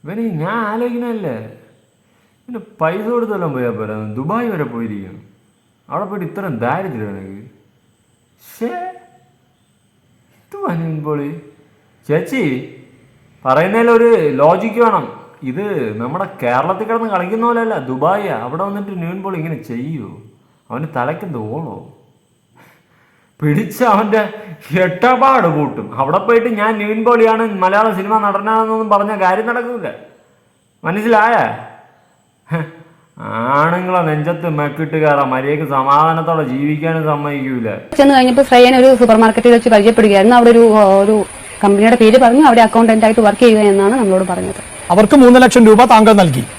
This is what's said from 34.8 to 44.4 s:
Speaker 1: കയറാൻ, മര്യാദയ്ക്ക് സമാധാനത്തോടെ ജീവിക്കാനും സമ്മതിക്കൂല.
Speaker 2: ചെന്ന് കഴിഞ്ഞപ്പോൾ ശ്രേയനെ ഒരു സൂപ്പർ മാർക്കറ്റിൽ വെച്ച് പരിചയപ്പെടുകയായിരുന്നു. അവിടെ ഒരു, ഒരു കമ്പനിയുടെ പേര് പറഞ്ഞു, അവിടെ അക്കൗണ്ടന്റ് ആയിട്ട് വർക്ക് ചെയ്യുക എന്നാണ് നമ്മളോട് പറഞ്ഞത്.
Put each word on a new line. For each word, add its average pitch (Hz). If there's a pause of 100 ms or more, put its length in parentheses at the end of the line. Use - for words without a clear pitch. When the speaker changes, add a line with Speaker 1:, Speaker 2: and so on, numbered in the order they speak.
Speaker 1:
കയറാൻ, 143
മര്യാദയ്ക്ക് 143
സമാധാനത്തോടെ 151
ജീവിക്കാനും 151
സമ്മതിക്കൂല. 135
Speaker 2:
ചെന്ന് 277
കഴിഞ്ഞപ്പോൾ 254
ശ്രേയനെ 254
ഒരു 254
സൂപ്പർ 220
മാർക്കറ്റിൽ 226
വെച്ച് 233
പരിചയപ്പെടുകയായിരുന്നു. 214
അവിടെ 233
ഒരു, 233 (440)
ഒരു 208 (380)
കമ്പനിയുടെ 208
പേര് 226
പറഞ്ഞു, 254
അവിടെ 240
അക്കൗണ്ടന്റ് 220
ആയിട്ട് 220
വർക്ക് 208
ചെയ്യുക 226
എന്നാണ് 202
നമ്മളോട് 190
പറഞ്ഞത്. 185 (120)